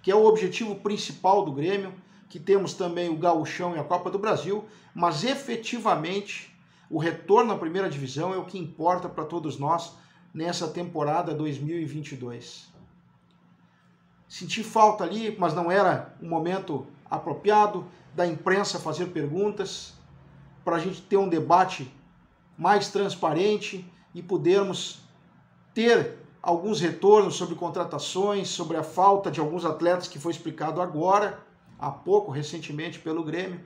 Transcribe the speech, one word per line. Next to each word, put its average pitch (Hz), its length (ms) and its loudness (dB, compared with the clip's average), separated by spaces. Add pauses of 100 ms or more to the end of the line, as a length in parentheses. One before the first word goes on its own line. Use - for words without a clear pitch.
que 185 80 2
é 202 40 6
o 214 100 8
objetivo 214 500 4
principal - 680 0
do 147 80 -4
Grêmio, 185 400 -4 (380)
que 165 100 -16
temos 190 340 2
também 175 360 -4
o 156 80 -2
Gauchão 170 580 0
e 151 40 -4
a 143 40 -6
Copa 180 260 -2
do 190 100 -2
Brasil, 196 460 -2 (280)
mas 170 300 0
efetivamente 208 1300 -4 (340)
o 160 80 -4
retorno 196 560 2
à 170 40 -4
primeira 170 320 -4
divisão 143 440 -6
é 185 40 -4
o 175 80 -6
que 196 120 -12
importa 175 520 -2
pra 156 160 -8
todos 156 320 -6
nós 147 360 -2 (400)
nessa 175 340 -4
temporada 160 680 -4
dois 147 240 -4
mil 156 220 -6
e 160 60 -4
vinte 143 260 -10
e 139 40 -10
dois. 120 520 -14 (1600)
Senti - 360 -8
falta 214 400 6
ali, 214 340 -4
mas 170 160 0
não 175 180 -2
era 185 500 2
um 165 60 -12
momento 165 600 -4 (220)
apropriado 196 760 2 (280)
da 175 120 2
imprensa 175 540 0
fazer 160 280 -4
perguntas, 185 840 -4 (720)
pra 170 160 0
gente 180 220 -6
ter - 160 2
um 190 120 4
debate 165 640 2 (640)
mais 190 320 2
transparente 196 960 0 (280)
e 175 100 -12
podermos 180 800 0 (720)
ter 226 440 4 (240)
alguns 175 380 0
retornos 180 560 6
sobre 170 200 -6
contratações, 175 920 -4
sobre 165 300 -4
a 156 60 -4
falta 190 460 4
de 143 100 -4
alguns 160 240 -4
atletas 175 440 0
que - 100 -14
foi 165 140 -4
explicado 156 500 -6
agora, 180 600 0 (340)
há 143 140 -6
pouco, 202 400 0
recentemente, 147 680 -8
pelo 160 240 -4
Grêmio. 175 420 -6